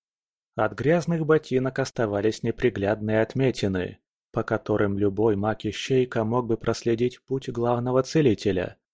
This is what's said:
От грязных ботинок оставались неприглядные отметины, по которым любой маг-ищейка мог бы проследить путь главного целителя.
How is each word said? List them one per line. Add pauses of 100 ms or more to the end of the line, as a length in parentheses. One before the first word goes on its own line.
(560)
От
грязных
ботинок
оставались
неприглядные
отметины, (320)
по
которым
любой
маг-ищейка
мог
бы
проследить
путь
главного
целителя. (160)